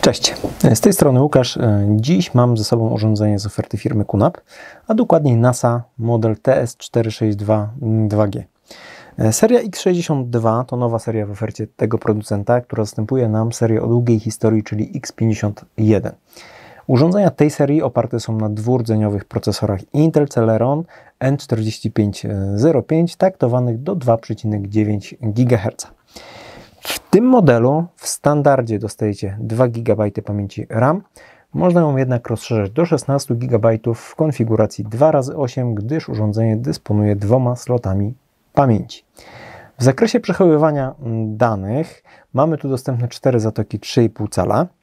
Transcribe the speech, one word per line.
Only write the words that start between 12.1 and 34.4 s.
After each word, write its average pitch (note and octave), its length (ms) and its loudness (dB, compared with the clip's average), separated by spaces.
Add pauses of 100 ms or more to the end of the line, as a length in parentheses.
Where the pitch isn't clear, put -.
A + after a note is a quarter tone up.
która A2 240 -4
zastępuje A2+ 440 -2
nam A2 240 0
serię A2+ 280 0
o A#2+ 60 -2
długiej A#2+ 320 2
historii, A2 440 0
czyli G#2+ 320 -6
X - 160 -10
pięćdziesiąt G#2+ 540 -2 (120)
jeden. G#2+ 340 2 (760)
Urządzenia E3+ 420 4
tej D3+ 200 2
serii D3 320 0
oparte A#2+ 380 -2
są A2 180 -4
na G#2+ 120 -2
dwurdzeniowych G#2+ 760 0
procesorach G#2+ 680 -4
Intel D3+ 340 2
Celeron A#2+ 560 0 (360)
N C3+ 180 0
czterdzieści A2 540 -4
pięć G#2 340 -2 (300)
zero C3+ 260 2
pięć, E3 340 0
taktowanych B2 680 0
do F#3 120 -4
dwa B2 220 2
przecinek G#2+ 500 -6
dziewięć G#2 480 -2 (160)
gigaherca. A2+ 560 0 (960)
W - 280 -10
tym G#3 160 4
modelu D3+ 600 4 (100)
w - 120 -14
standardzie C#3 720 2
dostajecie G#2 600 -6
dwa A2+ 280 0
gigabajty A2+ 540 -2
pamięci G2+ 480 -6
ram. C#3 320 0 (520)
Można F3 280 2
ją D3 160 2
jednak B2+ 300 -2
rozszerzyć G#2+ 440 -2
do D#3 140 0
szesnastu C#3 500 -2
gigabajtów A#2 640 0
w - 160 -20
konfiguracji A2 680 0